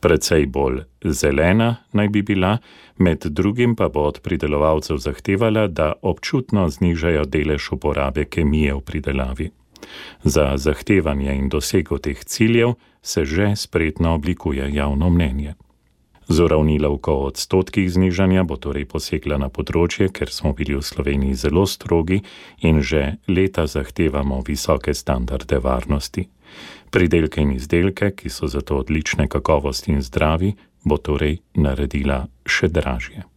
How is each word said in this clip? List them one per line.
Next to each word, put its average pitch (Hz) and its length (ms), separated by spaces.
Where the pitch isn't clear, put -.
Precej 80 460
bolj 67 340
zelena 87 720
naj 104 160
bi 104 140
bila, 101 360
med 87 280
drugim 107 500
pa 92 120
bo 76 120
od 73 200
pridelovalcev 78 760
zahtevala, 107 720
da 82 260
občutno 98 680
znižajo 82 560
delež 76 480
uporabe 73 520
kemije 73 500
v 69 60
pridelavi. 69 680
Za 71 320
zahtevanje 73 800
in 67 140
dosego 76 500
teh 69 260
ciljev 117 500
se - 220
že 98 320
spretno 82 580
oblikuje 71 600
javno 73 360
mnenje. 73 440
Z 80 120
uravnilovko 76 720
o 69 160
odstotkih 92 640
znižanja 92 560
bo 71 80
torej 71 320
posegla 76 480
na 69 160
področje, 87 560
ker - 240
smo 73 240
bili 73 160
v 69 80
Sloveniji 69 560
zelo 73 320
strogi 85 540
in 80 160
že 71 480
leta 92 380
zahtevamo 69 800
visoke - 480
standarde 65 680
varnosti. 65 640
Pridelke 80 540
in 71 80
izdelke, 87 640
ki - 160
so - 160
zato 71 320
odlične 78 480
kakovosti 71 640
in 69 80
zdravi, 80 540
bo 73 120
torej 76 460
naredila 69 640
še - 260
dražje. 65 520